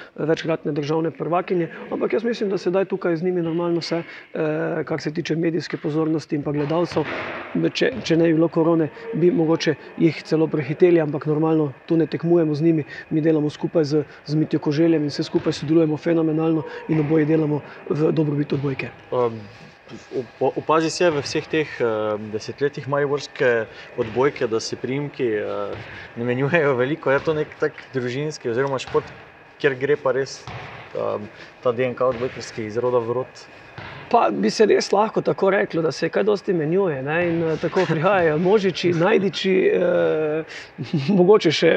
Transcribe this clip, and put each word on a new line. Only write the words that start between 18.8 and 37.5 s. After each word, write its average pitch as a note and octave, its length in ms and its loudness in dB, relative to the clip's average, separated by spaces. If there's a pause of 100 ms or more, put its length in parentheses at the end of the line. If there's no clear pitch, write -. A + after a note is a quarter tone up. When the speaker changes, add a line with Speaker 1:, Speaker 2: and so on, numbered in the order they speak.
Speaker 2:
Ehm, A#2 280 0 (720)
opa-, C3 440 -2
opazi D#3+ 340 2
se F3+ 200 2
v C#3+ 140 0
vseh - 240 -6
teh, D#3 200 0 (120)
eh, B2 40 0 (480)
desetletjih C3 560 -4
mariborske C3+ 760 0 (300)
odbojke, B2 500 0
da A2 140 0
se - 160 -8
priimki, C#3 480 -6
eh, G2+ 480 -2 (440)
ne A#2 80 -4
menjujejo C#3 520 2
veliko. C#3 340 0
Je C3+ 100 4
to D#3+ 140 -2
nek D3+ 140 -4 (100)
tak D3+ 140 -2 (220)
družinski C3 560 -4
oziroma C3+ 280 -2
šport, C#3+ 260 -2 (540)
kjer C#3 160 2
gre C#3 220 0
pa C3+ 160 0
res, C3 320 -4 (500)
ehm, G#2+ 280 -4 (400)
ta B2 100 2
D A#2+ 120 0
N B2 100 -2
K A#2+ 100 -4
odbojkarski A#2+ 600 -4
iz G#2 100 -6
roda B2 220 2
v A#2 140 -2
rod? - 360 -8 (640)
Speaker 1:
Pa A#3 220 4
bi G3+ 180 2
se A3 140 4
res - 280 4
lahko G#3 280 2
tako F#3+ 300 0
reklo, F#3+ 320 0
da D#3 100 0
se - 160 -2
kaj G3+ 160 0
dosti G#3 300 0
menjuje, D#3+ 480 0
ne, E3+ 260 0
in, E3+ 140 0
eh, D#3+ 180 0